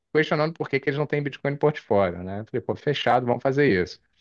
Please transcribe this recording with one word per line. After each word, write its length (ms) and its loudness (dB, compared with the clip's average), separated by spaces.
questionando 400 0
por 160 -6
que 100 0
que 100 -2
eles 80 -4
não 80 -2
têm 160 -2
Bitcoin 300 -4
no 60 -6
portfólio, 680 0
né?" 180 -8
Eu 40 -12
falei, 160 -4
"Pô, 140 -4
fechado, 500 0
vamos 160 0
fazer 260 2
isso." 180 -8